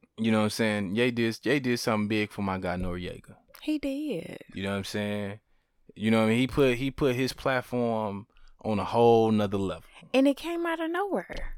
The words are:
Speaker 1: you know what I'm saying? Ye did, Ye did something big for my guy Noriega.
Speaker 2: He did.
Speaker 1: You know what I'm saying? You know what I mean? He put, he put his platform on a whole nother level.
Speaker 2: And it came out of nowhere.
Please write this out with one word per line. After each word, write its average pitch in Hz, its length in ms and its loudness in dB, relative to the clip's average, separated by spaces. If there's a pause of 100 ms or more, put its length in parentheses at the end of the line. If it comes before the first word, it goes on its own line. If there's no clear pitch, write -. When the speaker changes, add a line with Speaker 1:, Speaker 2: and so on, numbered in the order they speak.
(180)
Speaker 1:
you 113 140 2
know 110 60 4
what 107 60 4
I'm 107 60 2
saying? 104 460 0
Ye 123 140 2
did, 113 340 0
Ye 143 160 2
did 123 180 0
something 107 300 0
big 107 240 0
for 104 100 -6
my 95 160 -2
guy 90 180 -4
Noriega. 90 600 -8 (240)
Speaker 2:
He 302 180 -4
did. 277 600 -6 (140)
Speaker 1:
You - 120 -6
know 98 60 -2
what 101 80 -2
I'm 98 60 -6
saying? 104 560 -6 (540)
You 107 160 0
know 113 100 4
what 110 60 4
I - 40 4
mean? 113 80 4
He 131 80 2
put, 131 320 2
he 135 120 -2
put 131 240 0
his 127 180 -2
platform 117 920 -2 (380)
on 110 140 0
a 92 60 -2
whole 117 460 6
nother 104 280 2
level. 87 260 -4 (300)
Speaker 2:
And 269 120 6
it 285 100 4
came 339 300 -6
out 330 140 -4
of 320 100 -4
nowhere. 349 680 -4